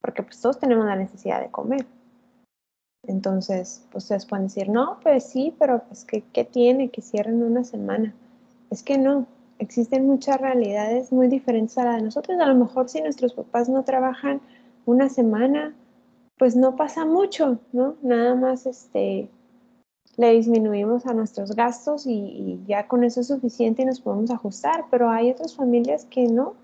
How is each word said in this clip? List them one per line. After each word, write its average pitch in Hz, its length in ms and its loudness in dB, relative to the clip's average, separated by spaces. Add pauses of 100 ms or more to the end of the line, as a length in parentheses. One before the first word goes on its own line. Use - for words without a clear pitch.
Porque - 220 -8
pues - 180 -16
todos 262 180 -2
tenemos 226 280 0
la 196 80 -2
necesidad 190 440 -6
de - 120 -10
comer. 262 340 -6 (1160)
Entonces, 190 880 -6
pues 190 140 -12
ustedes 196 200 -4
pueden 196 220 -6
decir, 196 220 -6
"No, 262 320 0
pues 269 220 2
sí, 277 360 -4
pero 254 240 2
pues - 200 -20
¿qué, 214 200 -8 (100)
qué 240 100 0
tiene 254 460 2
que - 140 -12
cierren 220 400 -2
una 233 200 0
semana?". 208 500 -4 (560)
Es - 140 -8
que 277 140 0
no, 269 300 2 (320)
existen 240 460 0
muchas 269 360 2
realidades 240 720 0
muy 254 160 6
diferentes 240 480 0
a 247 80 0
la 233 100 0
de 220 60 -2
nosotros. 294 360 -4
A 320 100 4
lo 269 80 6
mejor 247 340 2
si 311 100 -6
nuestros 277 340 0
papás 240 360 -2
no 262 140 0
trabajan 262 580 -2 (440)
una 254 220 4
semana, 262 680 0 (640)
pues 247 200 4
no 254 180 4
pasa 302 300 -4
mucho, 320 540 0 (120)
¿no? 262 300 -2
Nada 247 340 2
más, 254 300 -2
este, 196 640 -4 (880)
le 233 140 6
disminuimos 226 760 2
a 247 80 -4
nuestros 214 420 -4
gastos 247 520 -2
y, 247 40 -4
y 190 560 -8
ya 202 220 -2
con 240 160 2
eso 240 160 0
es 240 60 -4
suficiente 247 560 -2
y - 20 0
nos 262 160 -4
podemos 214 300 -4
ajustar, 247 600 -4
pero 240 180 2
hay 233 220 2
otras 311 240 -8
familias 254 480 0
que 247 240 0
no 254 360 0